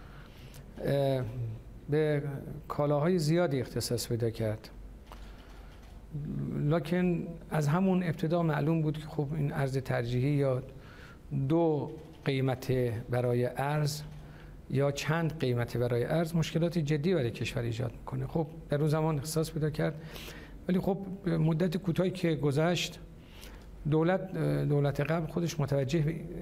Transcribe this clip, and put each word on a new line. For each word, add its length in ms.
اه، 380
به 340
کالاهای 520
زیادی 420
اختصاص 460
پیدا 220
کرد، 400
لکن 580
از 180
همون 360
ابتدا 400
معلوم 380
بود 160
که 80
خب 300
این 180
ارز 240
ترجیحی 520
یا 340
دو 420
قیمت 460
برای 360
ارز 560
یا 220
چند 480
قیمت 380
برای 260
ارز 320
مشکلات 420
جدی 360
برای 180
کشور 300
ایجاد 300
می‌کنه. 360
خب 200
در 80
اون 120
زمان 280
اختصاص 340
پیدا 180
کرد، 320
ولی 120
خب 180
مدت 520
کوتاهی 340
که 240
گذشت 640
دولت، 420
دولت 300
قبل 280
خودش 320
متوجه 560